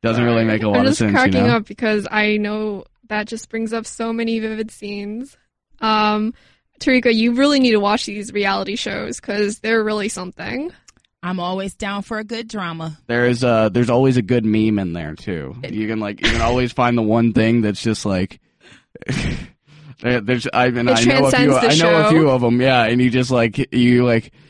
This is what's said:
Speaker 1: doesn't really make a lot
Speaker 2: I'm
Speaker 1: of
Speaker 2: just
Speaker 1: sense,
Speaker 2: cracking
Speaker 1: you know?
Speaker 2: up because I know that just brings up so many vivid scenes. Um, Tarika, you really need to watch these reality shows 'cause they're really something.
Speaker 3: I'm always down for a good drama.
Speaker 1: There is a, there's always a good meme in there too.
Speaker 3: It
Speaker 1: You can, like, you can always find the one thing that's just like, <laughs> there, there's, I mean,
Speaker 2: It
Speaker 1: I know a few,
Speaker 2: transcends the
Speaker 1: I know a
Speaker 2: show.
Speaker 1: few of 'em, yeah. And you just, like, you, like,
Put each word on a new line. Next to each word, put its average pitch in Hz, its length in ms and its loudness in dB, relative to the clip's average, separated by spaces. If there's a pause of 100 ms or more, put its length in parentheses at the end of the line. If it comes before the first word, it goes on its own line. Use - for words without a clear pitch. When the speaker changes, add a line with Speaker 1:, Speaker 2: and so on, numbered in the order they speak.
Speaker 1:
doesn't 117 220 0
really 117 200 2
make 110 200 0
a 107 60 2
lot 101 80 2
Speaker 2:
I'm 247 80 4
Speaker 1:
of - 20 4
Speaker 2:
just - 120 0
Speaker 1:
sense, 110 120 2
Speaker 2:
cracking 254 220 2
Speaker 1:
you 247 140 4
know? 240 100 4
Speaker 2:
up 214 100 -4
because 208 420 -4
I 214 280 0
know 208 480 -6 (240)
that 214 180 -6
just 226 220 -12
brings 226 240 -6
up 226 120 -6
so 226 260 -8
many 226 280 -4
vivid 220 320 -8
scenes. 208 680 -12 (440)
Um, 214 520 0 (460)
Tarika, 254 340 2
you 226 200 2
really 277 260 4
need 254 120 4
to 214 80 4
watch 202 280 0
these 208 260 -10
reality 196 420 -2
shows 208 440 -8
'cause 208 400 -4
they're 220 240 0
really 214 260 -2
something. 208 600 -10 (500)
Speaker 3:
I'm 180 180 -6
always 185 360 -6
down 202 260 -6
for 220 180 -8
a 220 40 -10
good 220 240 -10
drama. 165 500 -8 (100)
Speaker 1:
There 120 200 2
is 123 160 0
a, 113 280 4
there's 117 180 2
always 127 280 4
a 123 60 2
good 117 220 0
meme 107 340 2
in 90 140 -4
there 78 220 -8
too. 80 480 -8
Speaker 3:
It - 100 -10
Speaker 1:
You 107 140 -6
can, 110 120 -4
like, 104 260 -8
you - 60 0
can - 100 -2
always 123 300 0
find 120 260 0
the 113 60 0
one 113 300 2
thing 113 280 2
that's 107 200 -2
just 110 240 -2
like, 95 340 -2 (680)
<laughs> - 0 - (960)
there, 120 200 0
there's, 117 320 -2
I 123 160 2
mean, 120 180 -2
Speaker 2:
It 123 40 4
Speaker 1:
I 117 120 4
know - 220 4
a 131 60 4
few, - 180 4
Speaker 2:
transcends - 60 4
the 165 320 4
Speaker 1:
I 170 40 4
know 165 80 4
a 156 40 4
Speaker 2:
show. 156 60 4
Speaker 1:
few 160 200 4
of 127 140 2
'em, 120 180 2
yeah. 127 220 4
And 120 180 2
you 127 80 4
just, 123 220 0
like, 117 420 0
you, 123 320 4
like, 117 260 0 (180)